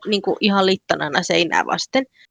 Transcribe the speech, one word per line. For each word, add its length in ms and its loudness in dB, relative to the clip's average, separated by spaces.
niinku 340 0
ihan 240 2
littanana 580 0
seinää 420 0
vasten. 400 -2